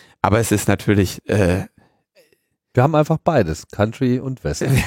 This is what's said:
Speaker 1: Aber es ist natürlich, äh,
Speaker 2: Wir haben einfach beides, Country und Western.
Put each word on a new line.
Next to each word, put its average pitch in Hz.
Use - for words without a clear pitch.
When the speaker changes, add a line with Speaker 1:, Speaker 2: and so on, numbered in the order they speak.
Speaker 1:
Aber 101
es 110
ist 104
natürlich, 101
äh, 95
Speaker 2:
Wir 123
haben 156
einfach 151
beides, 104
Country 123
und 131
Western. 139